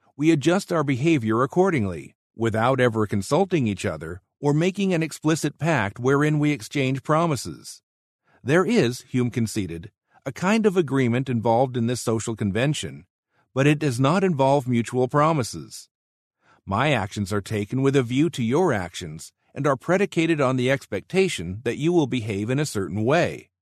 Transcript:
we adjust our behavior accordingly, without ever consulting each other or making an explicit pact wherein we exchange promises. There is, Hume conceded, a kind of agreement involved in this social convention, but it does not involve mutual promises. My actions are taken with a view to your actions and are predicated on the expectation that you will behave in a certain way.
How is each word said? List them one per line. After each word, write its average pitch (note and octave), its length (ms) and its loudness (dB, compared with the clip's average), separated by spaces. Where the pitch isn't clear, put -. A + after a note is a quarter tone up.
we D3+ 160 4
adjust E3 400 2
our D#3+ 100 0
behavior B2+ 600 2
accordingly, A#2+ 720 0
without A2+ 460 0
ever A2 260 2
consulting C#3+ 600 0
each G2+ 180 -4
other D#2+ 340 -8
or C#3+ 120 2
making F#3 400 0
an E3 100 0
explicit D#3 540 -2
pact C3+ 420 -2
wherein C#3+ 400 2
we D3 120 2
exchange C3+ 520 -2
promises. D3+ 800 -2
There D#3+ 240 2
is, D3 420 2
Hume B2 220 0
conceded, F#2 600 -4
a C3+ 60 -8
kind G#3 340 2
of F#3 100 2
agreement C3+ 540 2
involved A#2+ 480 2
in A2+ 80 0
this A#2+ 160 -2
social A2+ 340 -2
convention, G2 720 -2
but C3+ 120 2
it D3+ 120 4
does C#3 200 -2
not D3+ 240 2
involve C#3 460 2
mutual B2 400 0
promises. D3 800 -2
My A#2 260 0
actions G2+ 400 -2
are G#2 80 -2
taken G#2+ 400 -4
with C3+ 160 2
a C3+ 60 4
view B2+ 280 0
to - 120 -4
your F3 300 0
actions E2+ 600 -8
and C#3 120 -4
are C#3 100 2
predicated E3 680 0
on C3 140 2
the B2+ 140 2
expectation A2+ 920 -2
that A#2 160 -2
you D#3 140 0
will D#3 160 4
behave A2 420 -4
in C3+ 80 0
a D3+ 80 -2
certain G2 380 -4
way. B2 440 0